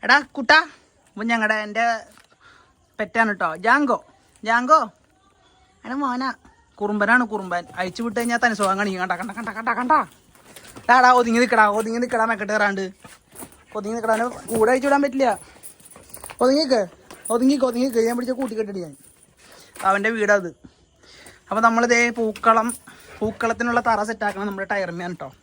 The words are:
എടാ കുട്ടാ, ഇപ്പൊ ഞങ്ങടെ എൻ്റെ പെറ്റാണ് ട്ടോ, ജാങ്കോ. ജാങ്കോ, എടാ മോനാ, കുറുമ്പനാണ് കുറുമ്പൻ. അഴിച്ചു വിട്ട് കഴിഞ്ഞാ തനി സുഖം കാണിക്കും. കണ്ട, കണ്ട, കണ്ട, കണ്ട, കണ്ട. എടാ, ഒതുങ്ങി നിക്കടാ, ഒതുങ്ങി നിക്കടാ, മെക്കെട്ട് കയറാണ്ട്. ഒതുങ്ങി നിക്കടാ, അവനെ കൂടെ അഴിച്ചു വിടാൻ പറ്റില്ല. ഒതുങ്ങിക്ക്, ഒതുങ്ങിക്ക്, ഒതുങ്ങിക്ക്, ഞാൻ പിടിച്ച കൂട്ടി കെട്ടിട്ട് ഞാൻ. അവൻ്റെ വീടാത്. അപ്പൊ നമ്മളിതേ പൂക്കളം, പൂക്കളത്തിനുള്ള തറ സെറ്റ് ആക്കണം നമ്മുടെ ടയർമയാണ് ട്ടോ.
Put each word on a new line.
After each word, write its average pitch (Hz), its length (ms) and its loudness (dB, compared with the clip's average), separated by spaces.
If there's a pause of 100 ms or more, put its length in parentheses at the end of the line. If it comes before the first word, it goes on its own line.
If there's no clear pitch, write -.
എടാ 247 140 4 (200)
കുട്ടാ, 285 200 4 (540)
ഇപ്പൊ 208 200 -10
ഞങ്ങടെ 220 340 0
എൻ്റെ 214 200 -2 (1120)
പെറ്റാണ് 214 420 0
ട്ടോ, 170 80 0 (160)
ജാങ്കോ. 254 320 2 (500)
ജാങ്കോ, 254 320 4 (1040)
എടാ 247 180 -8
മോനാ, 254 280 -4 (500)
കുറുമ്പനാണ് 208 520 2
കുറുമ്പൻ. 180 300 -6 (180)
അഴിച്ചു 185 260 -6
വിട്ട് 226 120 -6
കഴിഞ്ഞാ 233 260 -2
തനി 220 160 0
സുഖം 190 200 2
കാണിക്കും. 190 220 -4
കണ്ട, 185 180 -4
കണ്ട, 202 160 -10
കണ്ട, 226 120 -8 (100)
കണ്ട, 233 100 -6 (120)
കണ്ട. 247 120 2 (1040)
എടാ, 254 140 8 (100)
ഒതുങ്ങി 233 240 2
നിക്കടാ, 214 220 4 (120)
ഒതുങ്ങി 226 260 -4
നിക്കടാ, 240 260 0
മെക്കെട്ട് 208 220 -4
കയറാണ്ട്. 202 320 0 (920)
ഒതുങ്ങി 214 220 -6
നിക്കടാ, 220 180 0
അവനെ 240 100 0 (280)
കൂടെ 220 180 4
അഴിച്ചു 262 160 2
വിടാൻ 285 160 4
പറ്റില്ല. 262 240 0 (1120)
ഒതുങ്ങിക്ക്, 262 420 2 (520)
ഒതുങ്ങിക്ക്, 262 360 2
ഒതുങ്ങിക്ക്, 240 380 0
ഞാൻ 240 100 -4
പിടിച്ച 247 220 -4
കൂട്ടി 226 180 -6
കെട്ടിട്ട് 202 280 -8
ഞാൻ. 143 60 -16 (1000)
അവൻ്റെ 202 280 0
വീടാത്. 202 320 2 (1000)
അപ്പൊ 208 140 0
നമ്മളിതേ 233 320 4 (200)
പൂക്കളം, 226 500 0 (500)
പൂക്കളത്തിനുള്ള 226 680 -2
തറ 214 220 2
സെറ്റ് 220 180 -8
ആക്കണം 202 220 -6
നമ്മുടെ 196 220 -8
ടയർമയാണ് 175 500 -6
ട്ടോ. 143 60 -12 (160)